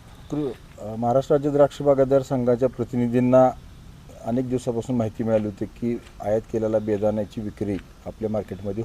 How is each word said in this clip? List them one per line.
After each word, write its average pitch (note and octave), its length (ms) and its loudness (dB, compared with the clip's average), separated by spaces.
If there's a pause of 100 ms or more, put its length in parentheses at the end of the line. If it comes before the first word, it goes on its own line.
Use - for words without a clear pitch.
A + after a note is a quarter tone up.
(320)
कृ-, C#3+ 500 -8
अ, G#2+ 140 -10
महाराष्ट्र B2 400 2
राज्य C#3+ 140 0
द्राक्ष C#3+ 320 2
बागायतदार C3+ 400 4
संघाच्या B2 480 0
प्रतिनिधींना B2 800 2 (760)
अनेक B2 240 -2
दिवसापासून B2 460 -4
माहिती A2+ 280 -2
मिळाली A2 220 2
होती G#2 200 -6
की A#2+ 320 -4 (280)
आयात A2 160 0
केलेला A2 380 -2
बेदाण्याची G#2+ 640 -2
विक्री G2+ 360 -6 (280)
आपल्या G#2 240 -6
मार्केटमध्ये G2+ 560 -6